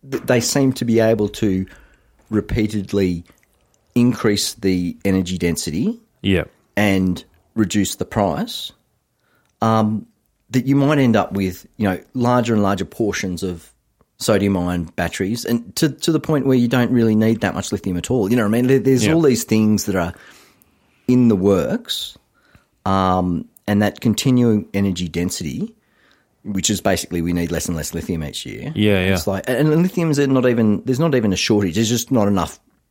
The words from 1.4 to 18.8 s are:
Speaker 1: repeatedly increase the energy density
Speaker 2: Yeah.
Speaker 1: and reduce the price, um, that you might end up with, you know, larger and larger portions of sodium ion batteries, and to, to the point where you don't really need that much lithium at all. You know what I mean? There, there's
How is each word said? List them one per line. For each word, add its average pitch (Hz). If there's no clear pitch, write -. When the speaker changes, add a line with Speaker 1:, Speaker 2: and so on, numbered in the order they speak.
Speaker 1:
repeatedly 101
increase 120
the 90
energy 92
density 85
Speaker 2:
Yeah. 95
Speaker 1:
and 95
reduce 101
the -
price, 107
um, 110
that 127
you 139
might 143
end 120
up -
with, 95
you 104
know, 90
larger 120
and 104
larger 98
portions 98
of 90
sodium 101
ion 87
batteries, 95
and -
to, 160
to 165
the 156
point 147
where 131
you 120
don't 120
really 113
need 110
that 95
much -
lithium 95
at 85
all. 110
You 120
know 120
what 101
I 123
mean? 127
There, 131
there's 120